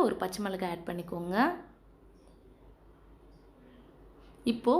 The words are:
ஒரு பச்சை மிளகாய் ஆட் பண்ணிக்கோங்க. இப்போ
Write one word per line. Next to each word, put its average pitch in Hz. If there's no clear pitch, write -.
ஒரு 190
பச்சை 185
மிளகாய் 190
ஆட் 170
பண்ணிக்கோங்க. 175
இப்போ 233